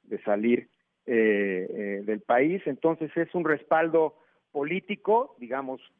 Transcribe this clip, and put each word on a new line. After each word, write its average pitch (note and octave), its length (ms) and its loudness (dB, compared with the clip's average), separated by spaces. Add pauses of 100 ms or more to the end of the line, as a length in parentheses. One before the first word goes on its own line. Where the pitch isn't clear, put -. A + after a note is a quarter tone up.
de - 200 -10
salir, A2+ 460 0 (360)
eh, G2+ 640 2
eh, G2+ 340 -6
del G#2+ 180 -4
país. D3 440 2
Entonces, D#3+ 500 -4
es E3+ 200 -4
un E3+ 100 -2
respaldo D#3+ 720 0 (340)
político, F#3+ 880 -2
digamos, C3 420 -8 (180)